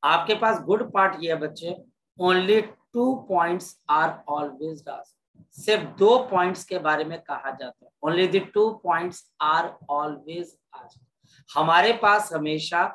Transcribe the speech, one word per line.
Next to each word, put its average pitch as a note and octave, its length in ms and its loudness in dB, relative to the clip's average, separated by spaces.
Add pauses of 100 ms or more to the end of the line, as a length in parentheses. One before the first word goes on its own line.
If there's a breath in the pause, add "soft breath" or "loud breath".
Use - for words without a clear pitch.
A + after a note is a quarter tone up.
आपके E3+ 320 2
पास A3 280 0
good G3+ 300 -2
part F#3+ 300 0
ये E3 100 -2
है D3 80 -4
बच्चे, E3 360 -8 (420)
only F#3 440 4 (320)
two B3 180 0 (160)
points F3 400 -2 (220)
are D#3 200 2 (180)
always D3 600 -6
asked, - 280 -16 (380)
सिर्फ G#3 340 -2 (100)
दो A3 200 8 (120)
points F#3 340 0
के F#3 160 -6
बारे D3+ 240 0
में E3 160 -10
कहा C3+ 320 -10
जाता C3 320 -16
है, - 60 -20 (120)
only E3+ 260 2
the F#3+ 140 0 (100)
two G#3 140 4 (160)
points F3 400 -4 (220)
are D#3+ 260 0 (200)
always D3 600 -6 (220)
asked। - 260 -20 (500 soft breath)
हमारे E3+ 420 4 (100)
पास G#3 300 2
हमेशा D#3 520 -2 (100)